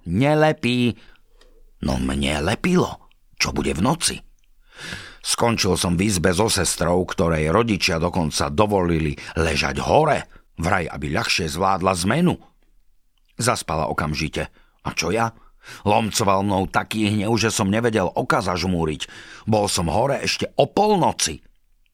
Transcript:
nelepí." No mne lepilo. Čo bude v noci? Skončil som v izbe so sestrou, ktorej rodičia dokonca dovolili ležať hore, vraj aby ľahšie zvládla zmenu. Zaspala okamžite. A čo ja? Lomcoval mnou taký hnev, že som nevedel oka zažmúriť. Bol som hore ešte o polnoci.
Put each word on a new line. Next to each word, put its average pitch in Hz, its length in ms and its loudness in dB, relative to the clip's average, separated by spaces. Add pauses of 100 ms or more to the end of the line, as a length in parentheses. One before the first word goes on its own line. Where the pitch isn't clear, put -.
nelepí." 123 880 2 (920)
No 65 140 0
mne 69 480 -2
lepilo. 160 640 0 (260)
Čo - 160 -2
bude 71 220 -2
v 73 80 -4
noci? 143 340 0 (1080)
Skončil 104 560 0
som 87 160 0
v 98 160 2
izbe 90 240 0
so 104 160 2
sestrou, 85 560 0
ktorej 82 400 0
rodičia 92 480 2
dokonca 80 560 -2
dovolili 87 640 2 (240)
ležať 76 400 -2
hore, 110 480 2 (320)
vraj 90 240 0
aby 73 320 -6
ľahšie 98 320 -2
zvládla 92 560 0
zmenu. 143 320 2 (1040)
Zaspala 82 480 0
okamžite. 76 640 -4 (320)
A - 80 -6
čo - 240 -2
ja? 113 160 0 (560)
Lomcoval 101 560 2
mnou 98 240 0
taký 107 400 0
hnev, 104 320 0
že 110 160 0
som 98 160 2
nevedel 107 400 2
oka 131 320 0
zažmúriť. 85 640 -2 (400)
Bol 107 240 2
som 87 160 0
hore 117 320 0
ešte - 400 -4
o 135 80 6
polnoci. 170 720 0 (540)